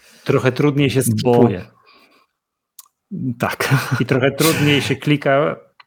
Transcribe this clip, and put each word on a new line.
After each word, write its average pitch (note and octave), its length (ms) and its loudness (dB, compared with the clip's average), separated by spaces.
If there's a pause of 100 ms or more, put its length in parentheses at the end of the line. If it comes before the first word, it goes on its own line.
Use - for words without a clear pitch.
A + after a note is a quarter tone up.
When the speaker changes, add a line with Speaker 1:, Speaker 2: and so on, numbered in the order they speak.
(240)
Speaker 1:
Trochę B2+ 280 0
trudniej C#3 380 0
się C3 100 0
Speaker 2:
Bo A#2 340 0
Speaker 1:
skipuje. A2 300 4 (1700)
Speaker 2:
Tak. - 360 -4 (260)
Speaker 1:
I B2+ 60 -4
trochę C3+ 260 2
trudniej D3 500 2
się C3 140 -2
klika, D3 600 0 (300)